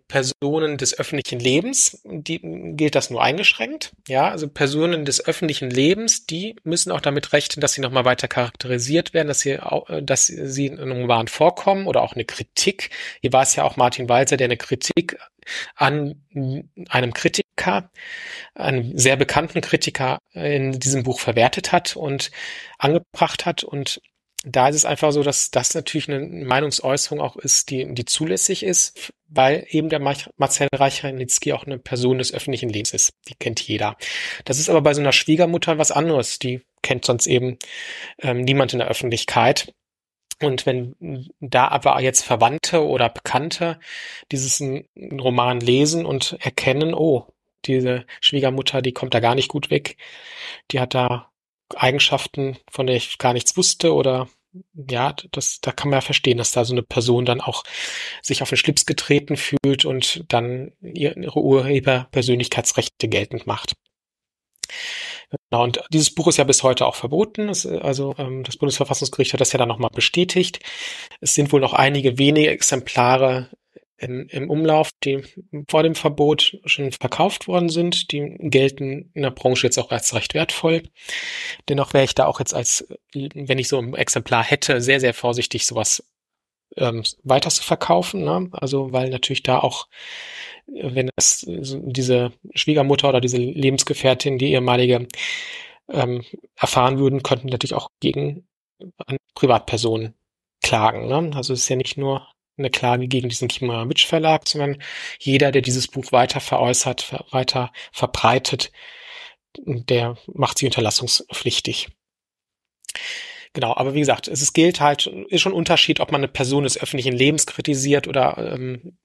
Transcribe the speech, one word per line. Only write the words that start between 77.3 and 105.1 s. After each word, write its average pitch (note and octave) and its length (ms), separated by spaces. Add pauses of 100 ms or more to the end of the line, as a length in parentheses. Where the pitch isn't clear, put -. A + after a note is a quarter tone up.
worden F3 220
sind. F3 420
Die D3 280
gelten C3+ 760
in D3+ 80
der C3 80
Branche B2+ 380
jetzt - 100
auch - 140
als A#2+ 220
recht - 200
wertvoll. E3 500 (880)
Dennoch C#3 240
wäre C3+ 100
ich - 120
da C3 100
auch C#3+ 140
jetzt - 140
als, - 340 (260)
wenn C#3 460
ich B2 80
so C#3 100
ein B2 160
Exemplar - 500
hätte, C3+ 380
sehr, C3+ 180
sehr B2+ 140
vorsichtig, A#2+ 520
sowas, - 380 (720)
ähm, A#2 260 (200)
weiter C#3 260
zu - 140
verkaufen, F3+ 600
ne? F3+ 300
Also, C3+ 380
weil B2+ 180
natürlich C3 340
da B2+ 160
auch, - 280 (800)
wenn C3 520
es - 240
so C3+ 420
diese B2 480 (240)
Schwiegermutter C#3+ 540
oder B2+ 100
diese B2 180
Lebensgefährtin, C3+ 1000
die C#3 160
ehemalige, B2 540 (840)
ähm, B2 320 (320)
erfahren C3 420
würden, C3+ 260
könnten B2+ 260
natürlich - 240
auch - 160 (100)
gegen D3 480 (580)
an C3+ 120 (180)
Privatpersonen A2+ 800 (480)
klagen, A2 440
ne? D3+ 280
Also C3 180
es A#2+ 80
ist - 80
ja C3 60
nicht - 220
nur C3+ 280 (320)
eine C3+ 120
Klage B2+ 380
gegen B2+ 200
diesen A#2 200
Kiepenheuer A#2+ 420
witch - 160
Verlag, D#3+ 420
sondern C#3+ 340 (380)